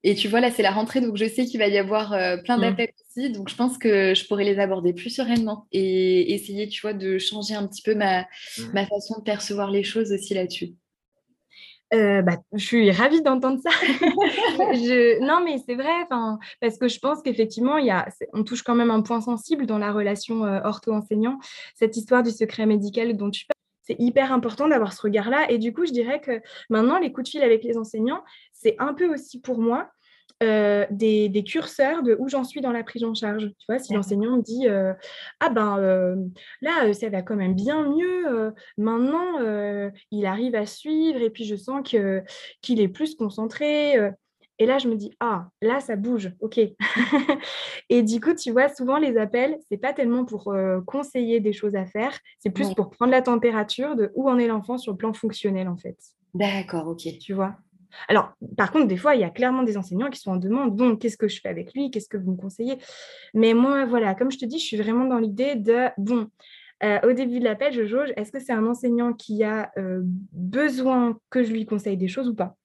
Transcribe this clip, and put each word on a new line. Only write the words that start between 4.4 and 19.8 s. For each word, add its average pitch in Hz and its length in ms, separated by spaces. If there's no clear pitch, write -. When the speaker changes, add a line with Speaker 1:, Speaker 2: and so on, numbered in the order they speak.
Speaker 1:
les 202 140
aborder 185 340
plus 175 180
sereinement 226 640
et 185 640
essayer, 202 340
tu - 140
vois, 214 100
de 190 260
changer 208 360
un 202 120
petit - 160
peu 214 120
ma, 190 280
Speaker 2:
Mm. - 400
Speaker 1:
ma 196 120
façon 208 320
de 208 60
percevoir 202 460
les 202 120
choses 202 300
aussi 196 220
là-dessus. 175 400
Speaker 2:
Euh, 202 260
bah, 175 160
je 202 120
suis 220 260
ravie 277 320
d'entendre 262 400
ça. 330 80
<laughs> - 100
Speaker 1:
<laughs> 349 920
Speaker 2:
Je... 240 500
Non, 330 180
mais 320 140
c'est 247 80
vrai, 330 360
'fin, 220 280
parce 226 160
que 247 100
je 240 120
pense 302 240
qu'effectivement, 240 560
il 269 80
y 214 40
a, 180 160
c'est, - 160
on 214 100
touche 240 180
quand 240 120
même 233 160
un 220 100
point 226 220
sensible 247 440
dans 214 120
la 208 120